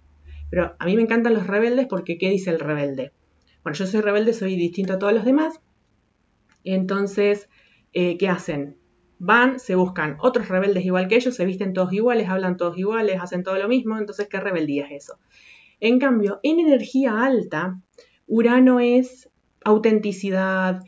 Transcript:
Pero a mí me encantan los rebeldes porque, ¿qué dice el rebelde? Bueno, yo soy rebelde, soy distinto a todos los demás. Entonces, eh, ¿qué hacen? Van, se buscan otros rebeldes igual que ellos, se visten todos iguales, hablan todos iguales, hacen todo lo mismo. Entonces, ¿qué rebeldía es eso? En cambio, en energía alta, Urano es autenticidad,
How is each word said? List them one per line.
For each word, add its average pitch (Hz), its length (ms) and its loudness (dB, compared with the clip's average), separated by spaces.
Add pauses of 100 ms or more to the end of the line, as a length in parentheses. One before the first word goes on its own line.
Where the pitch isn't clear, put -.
(480)
Pero 175 300 -2
a 160 80 -4
mí 190 100 2
me 226 60 4
encantan 226 320 2
los 196 120 -2
rebeldes 233 400 2
porque, 175 300 -6
¿qué 185 140 0
dice 190 180 0
el 165 100 0
rebelde? 143 540 -4 (500)
Bueno, 151 140 -6
yo 190 100 -4
soy 208 140 -2
rebelde, 214 320 2
soy 190 240 -4
distinto 180 380 -2
a 185 40 -4
todos 202 140 0
los 220 120 2
demás. 311 360 2 (1040)
Entonces, 196 840 0 (440)
eh, 175 260 0
¿qué 196 100 0
hacen? 147 480 -4 (420)
Van, 240 420 2
se 185 160 -2
buscan 175 420 -2
otros - 300 0
rebeldes 185 360 0
igual 185 220 0
que 190 80 0
ellos, 254 220 0
se 180 100 -2
visten 190 260 -4
todos 185 200 -2
iguales, 220 360 0
hablan 185 280 -2
todos 175 200 -4
iguales, 196 440 -2
hacen 180 240 -6
todo 190 120 -4
lo 196 120 -2
mismo. 226 300 0
Entonces, 208 300 -8
¿qué 190 120 -6
rebeldía 156 460 -4
es 143 180 -16
eso? - 160 -20 (580)
En 240 220 4
cambio, 220 420 0
en 311 160 2
energía 262 680 2
alta, 185 560 -2 (460)
Urano 247 540 4
es 247 500 0 (340)
autenticidad, 190 1200 0